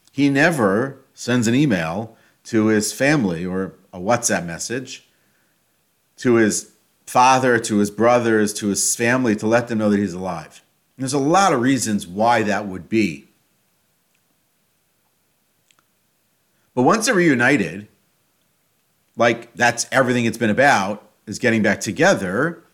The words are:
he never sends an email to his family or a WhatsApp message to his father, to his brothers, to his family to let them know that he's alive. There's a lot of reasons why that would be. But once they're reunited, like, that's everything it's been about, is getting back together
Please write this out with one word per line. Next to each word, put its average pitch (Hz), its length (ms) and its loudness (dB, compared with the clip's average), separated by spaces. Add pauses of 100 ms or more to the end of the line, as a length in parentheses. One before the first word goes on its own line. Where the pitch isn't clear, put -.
(120)
he 143 160 0
never 139 680 0 (160)
sends 120 340 -2
an 117 60 2
email 107 640 -2 (280)
to 110 220 0
his 107 260 0
family 110 520 -2
or 92 300 -8 (180)
a 95 60 -16
WhatsApp 98 460 -2
message 113 640 -12 (1080)
to 123 180 2
his 110 380 0 (340)
father, 127 520 4
to 107 200 -2
his 101 120 0
brothers, 113 640 2
to 107 140 -6
his - 280 -2
family 120 400 0
to 107 100 -8
let 120 220 2
them 117 100 -4
know 107 120 2
that 101 80 2
he's 95 160 -4
alive. 87 480 -12 (340)
There's 131 160 -8
a 147 60 -2
lot 175 340 2
of 131 80 0
reasons 110 460 -2
why 110 360 0
that 101 240 -4
would 92 220 -12
be. 95 400 -2 (3500)
But 127 100 0
once 208 220 2
they're 262 80 0
reunited, 120 760 0 (1300)
like, 120 380 0
that's 120 380 0
everything 123 320 2
it's 107 140 -2
been 113 100 0
about, 107 640 0 (160)
is 104 120 -12
getting 113 240 0
back 101 180 0
together 127 840 -2 (120)